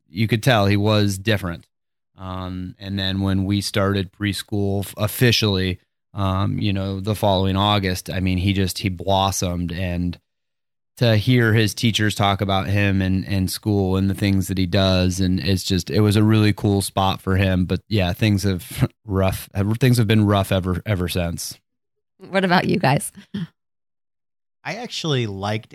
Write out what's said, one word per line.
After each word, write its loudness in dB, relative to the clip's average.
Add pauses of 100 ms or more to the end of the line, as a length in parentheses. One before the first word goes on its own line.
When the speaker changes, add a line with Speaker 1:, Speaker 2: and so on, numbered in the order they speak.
Speaker 1:
you -2
could 0
tell 4
he 2
was 2
different. -4 (500)
Um, -10
and -6
then -2
when 2
we 2
started 0
preschool -4
f-, -14
officially, 0 (340)
um, -2
you -2
know, -4
the -4
following 2
August, 0
I -6
mean, 0
he 0
just, -2
he -2
blossomed, -2
and -4 (800)
to 4
hear 4
his 4
teachers 0
talk 0
about 0
him 2
and, 0
and -2
school 0
and 2
the -4
things 0
that -2
he 2
does. 2
And 0
it's -2
just, -2
it 2
was 4
a 4
really 4
cool 0
spot -2
for 0
him. 2
But -2
yeah, 0
things 0
have -2 (120)
<laughs> -20
rough, -2 (320)
things 4
have 2
been 4
rough 2
ever, -2
ever -2
since. -6 (600)
Speaker 2:
What -2
about 2
you 0
guys? 0 (1500)
Speaker 3:
I -8
actually -4
liked -6